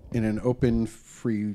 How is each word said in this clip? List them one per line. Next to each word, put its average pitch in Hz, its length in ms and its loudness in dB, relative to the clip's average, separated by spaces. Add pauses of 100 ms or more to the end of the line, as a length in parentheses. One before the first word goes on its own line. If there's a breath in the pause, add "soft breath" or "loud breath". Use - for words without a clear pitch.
(120)
in 117 120 0
an 107 180 0
open, 120 440 2
free 107 680 -4